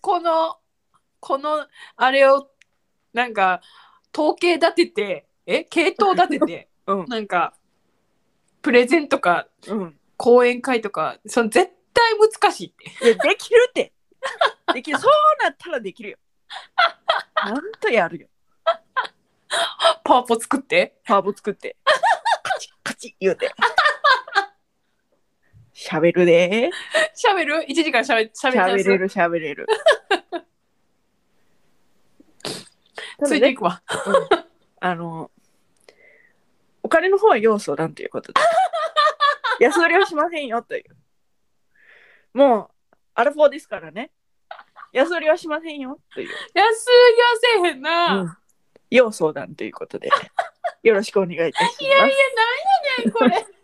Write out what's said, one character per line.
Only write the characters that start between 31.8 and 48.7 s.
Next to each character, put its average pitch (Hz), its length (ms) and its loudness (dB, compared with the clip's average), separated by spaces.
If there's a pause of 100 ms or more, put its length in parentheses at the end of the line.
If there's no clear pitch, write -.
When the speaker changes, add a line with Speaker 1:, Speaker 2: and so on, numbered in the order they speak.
Speaker 1:
<laughs> 285 60 -6
つ 262 120 0
い 196 40 2
て 254 100 4
い 262 40 -4
く - 80 -12
わ。 180 240 -2
Speaker 2:
た - 100 -8
だ 202 240 0
ね。 - 100 -8
う - 40 6
ん。 - 100 -4 (360)
あ 180 140 -2
の、 165 360 -12 (1500)
お 214 60 -8
金 330 200 2
の 392 100 2
方 403 100 2
は 349 80 4
要 214 220 2
相 143 180 -6
談 156 180 -6
と - 80 -16
い - 40 -10
う - 40 -10
こ - 100 -8
と - 120 -20
で。 - 80 0 (640)
Speaker 1:
<laughs> 571 580 -2
Speaker 2:
安 294 200 2
売 330 80 2
り 339 80 0
は 381 100 2
し 381 80 -12
ま 311 140 -2
せ 339 120 -8
ん 285 60 -8
よ 233 160 -6
と - 140 -12
い - 40 -8
う。 - 40 -20 (1500)
も 240 360 2 (220)
う、 - 40 -20 (180)
ア 233 100 2
ラ 285 80 0
フ 302 80 -4
ォ 302 60 6
ー - 20 6
で 277 100 -2
す - 100 -20
か 196 120 -12
ら 160 100 -18
ね。 220 220 -14 (800)
安 294 220 0
売 330 60 -4
り 311 80 -2
は 302 80 4
し 330 120 -12
ま 302 120 -6
せ 330 120 -14
ん 294 60 -14
よ 269 200 -14 (160)
と - 60 -12
い - 60 -8
う。 - 20 -18
Speaker 1:
安 - 60 -14
売 466 1300 4
り - 0 -
は - 20 0
せ 349 40 2
え - 20 0
へ - 20 -6
ん 262 100 -12
な。 330 340 0
Speaker 2:
う 190 100 -2
ん。 165 100 -12 (540)